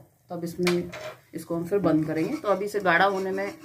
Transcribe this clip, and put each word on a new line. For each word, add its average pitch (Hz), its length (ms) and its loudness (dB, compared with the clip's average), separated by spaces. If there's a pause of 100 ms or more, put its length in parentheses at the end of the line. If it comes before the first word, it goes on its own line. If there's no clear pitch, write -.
(300)
तब 170 140 -8
इसमें 175 460 0 (440)
इसको 160 200 -8
हम 170 100 -4
फिर 202 140 0
बंद 156 280 4
करेंगे। 160 300 -2
तो 214 120 -6
अभी 190 160 2
इसे 202 160 -2
गाढ़ा 180 240 6
होने 190 260 0
में 196 240 -4 (100)